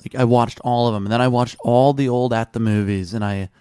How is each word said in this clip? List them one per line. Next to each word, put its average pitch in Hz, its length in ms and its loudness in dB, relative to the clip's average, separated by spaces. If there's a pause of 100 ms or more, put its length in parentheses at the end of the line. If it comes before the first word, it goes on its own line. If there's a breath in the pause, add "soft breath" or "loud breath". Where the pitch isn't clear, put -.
Like, - 160 -16
I 127 80 2
watched 120 380 2
all 120 260 0
of 113 60 0
them. 101 120 -4
And 101 60 -4
then 117 100 0
I 127 60 2
watched 123 340 -2
all 127 320 4
the 135 160 -2
old 123 240 0
At 113 200 -4
the 117 60 -4
Movies, 101 540 0
and 107 120 -4
I, 98 240 -6 (120 soft breath)